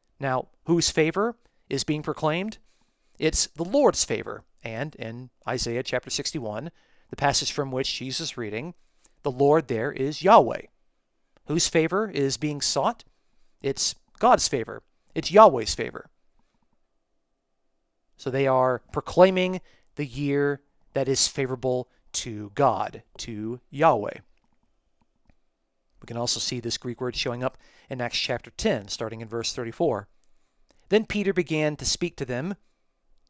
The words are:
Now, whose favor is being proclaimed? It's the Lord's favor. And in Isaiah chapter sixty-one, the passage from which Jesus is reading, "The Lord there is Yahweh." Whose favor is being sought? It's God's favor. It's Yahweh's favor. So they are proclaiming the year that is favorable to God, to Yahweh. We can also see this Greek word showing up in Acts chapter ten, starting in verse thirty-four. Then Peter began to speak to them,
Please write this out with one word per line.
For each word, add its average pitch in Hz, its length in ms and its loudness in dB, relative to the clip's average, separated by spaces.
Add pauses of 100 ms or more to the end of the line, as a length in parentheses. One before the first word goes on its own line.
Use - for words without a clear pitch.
(180)
Now, 131 300 -4 (160)
whose 170 260 2
favor 190 460 0 (320)
is 135 160 -4
being 151 180 -2
proclaimed? 160 560 -4 (600)
It's - 300 0
the 165 160 -8
Lord's 226 400 4
favor. 107 400 -6 (200)
And 120 300 -8
in 117 340 -12 (180)
Isaiah 120 360 -4
chapter - 260 -4
sixty-one, 123 640 -6 (400)
the - 60 -12
passage - 360 0
from 139 180 -4
which 131 240 -2
Jesus 131 360 -8
is - 80 -14
reading, 117 360 -6 (480)
"The 143 80 -2
Lord 143 380 4
there 120 240 -2
is 143 300 -4
Yahweh." 165 400 6 (840)
Whose 156 220 0
favor 185 400 2
is 139 280 0
being 147 240 -6
sought? 156 440 -2 (560)
It's - 340 -4 (240)
God's - 300 4
favor. 110 340 -4 (320)
It's 156 180 -4
Yahweh's 160 420 8
favor. - 340 -8 (2000)
So - 140 -8
they 135 160 0
are 131 340 2 (120)
proclaiming 185 680 4 (360)
the 151 100 -4
year 143 560 -2 (300)
that 135 160 0
is 135 200 0
favorable 127 600 -4 (240)
to 104 420 -8
God, 110 480 0 (160)
to 113 420 -8 (100)
Yahweh. 135 480 2 (1800)
We - 60 -20
can 117 100 -10
also 120 240 -2
see 123 200 -6
this 117 180 -6
Greek 123 220 -8
word 123 160 -6
showing 123 260 -4
up - 160 -4 (300)
in 127 120 -10
Acts 120 180 -4
chapter - 320 -6
ten, 120 380 -2
starting 113 320 -8
in 113 80 -12
verse 113 240 -6
thirty-four. 117 560 -2 (800)
Then 214 180 2
Peter 196 260 0
began 156 440 0
to - 80 -12
speak - 320 -2
to 143 80 -6
them, 127 320 -4 (720)